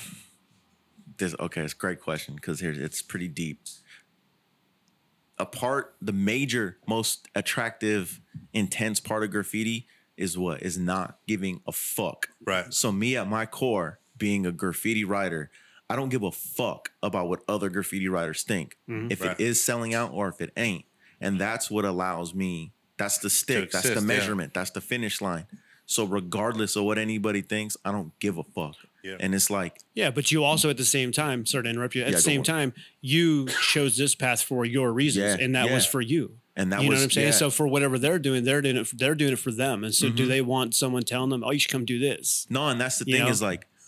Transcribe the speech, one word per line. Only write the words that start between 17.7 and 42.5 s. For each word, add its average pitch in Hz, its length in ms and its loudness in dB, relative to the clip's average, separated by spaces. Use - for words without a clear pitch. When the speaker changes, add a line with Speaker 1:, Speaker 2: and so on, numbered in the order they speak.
Speaker 1:
writers 82 340 -2
think. 95 360 -4
Speaker 3:
Mm-hmm. 117 240 -4
Speaker 1:
If 95 80 -2
Speaker 2:
Right. 92 180 -4
Speaker 1:
it - 20 0
is 117 220 2
selling 117 320 -2
out 117 180 0
or 98 160 -2
if - 120 -8
it 85 160 -8
ain't. 104 300 -2
And 98 180 0
that's 110 320 -2
what 104 140 0
allows 90 500 -2
me, 90 380 -4
that's 101 220 -2
the 101 120 -4
stick, 104 400 0
that's 92 140 0
the 123 80 2
Speaker 2:
exist, 107 160 0
yeah. 107 80 4
Speaker 1:
measurement, 101 380 0
that's 90 160 -4
the 98 100 -6
finish 117 400 -4
line. 87 260 -4
So - 160 2
regardless 101 720 0
of 101 80 2
what 107 140 2
anybody 107 440 0
thinks, 107 420 -4
I 101 80 -2
don't 90 260 -6
give 98 200 0
a 80 40 -4
fuck. 76 320 -8
Speaker 2:
Yeah. 95 160 -10
Speaker 1:
And 95 160 0
it's 98 140 2
like 95 280 -2
Speaker 3:
Yeah, 185 160 2
but 139 220 0
you 156 100 4
also 151 260 4
at 139 100 2
the 131 60 -2
same 127 280 2
time, 131 340 0
sorry 127 180 0
to 117 60 -2
interrupt 120 240 -2
you, 127 80 0
at 117 60 -2
Speaker 1:
Yeah, - 40 2
Speaker 3:
the 90 40 2
Speaker 1:
go - 40 4
Speaker 3:
same 143 200 4
Speaker 1:
on. - 40 0
Speaker 3:
time, 151 300 0
you 151 460 4
chose 143 340 4
this 139 200 2
path 123 260 2
for 123 220 0
your 123 280 2
reasons, 104 460 2
Speaker 1:
Yeah, 131 60 2
Speaker 3:
and 127 100 2
that 127 140 4
Speaker 1:
yeah. 131 60 2
Speaker 3:
was 127 120 4
for 135 140 0
you. 120 380 0
Speaker 1:
And 95 160 0
that 101 100 2
Speaker 3:
You 139 60 4
know 135 60 4
Speaker 1:
was, 135 60 4
Speaker 3:
what 135 40 4
I'm 135 80 2
saying? 143 160 4
Speaker 1:
yeah. 143 40 4
Speaker 3:
So 143 180 4
for 147 180 2
whatever 135 320 2
they're 160 180 4
doing, 131 240 2
they're 135 200 4
doing 131 160 2
it, 113 100 -2
they're 135 160 4
doing 147 200 4
it 117 40 0
for 127 140 -2
them. 117 320 0
And 110 100 0
so 139 140 4
do 120 160 2
Speaker 1:
Mm-hmm. 127 40 2
Speaker 3:
they 131 120 4
want 127 340 0
someone 127 300 2
telling 127 260 0
them, 123 140 0
"Oh, 127 80 0
you 147 80 2
should - 100 0
come 127 140 0
do 120 160 0
this"? - 500 0